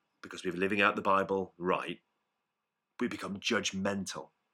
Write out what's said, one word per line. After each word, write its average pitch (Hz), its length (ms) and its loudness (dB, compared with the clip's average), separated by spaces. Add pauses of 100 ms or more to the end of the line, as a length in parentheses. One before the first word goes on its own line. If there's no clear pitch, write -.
(240)
because - 200 -12
we're 90 100 -2
living 98 280 2
out 104 140 6
the 101 80 -4
Bible 98 560 2
right, 87 400 -2 (1000)
we 123 80 0
become 101 300 -6
judgmental. 98 920 -2 (240)